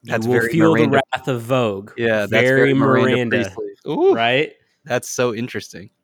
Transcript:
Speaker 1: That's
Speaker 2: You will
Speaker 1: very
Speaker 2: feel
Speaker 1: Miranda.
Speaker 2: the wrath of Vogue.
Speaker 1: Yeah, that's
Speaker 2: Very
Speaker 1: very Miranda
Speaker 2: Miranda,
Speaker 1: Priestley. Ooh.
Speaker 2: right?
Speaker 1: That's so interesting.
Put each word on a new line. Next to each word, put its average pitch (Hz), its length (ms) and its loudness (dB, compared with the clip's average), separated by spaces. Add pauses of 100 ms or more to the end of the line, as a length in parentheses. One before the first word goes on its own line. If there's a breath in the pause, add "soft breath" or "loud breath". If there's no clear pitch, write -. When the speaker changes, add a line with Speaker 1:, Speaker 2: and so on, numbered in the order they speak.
Speaker 1:
That's 117 220 -4
Speaker 2:
You 120 60 0
will 123 80 4
Speaker 1:
very 117 140 -2
Speaker 2:
feel 160 200 4
Speaker 1:
Miranda. 147 240 2
Speaker 2:
the 135 60 2 (140)
wrath - 100 -8
of 123 140 -4
Vogue. 113 560 -2
Speaker 1:
Yeah, 113 240 0
that's 98 100 -6
Speaker 2:
Very 113 140 2 (140)
Speaker 1:
very 139 140 4
Miranda 131 380 2
Speaker 2:
Miranda, 117 260 0 (180)
Speaker 1:
Priestley. 110 100 -8 (220)
Ooh. 330 260 2
Speaker 2:
right? 123 400 0 (320)
Speaker 1:
That's 123 240 -4
so 123 240 -2
interesting. 107 560 -10 (140)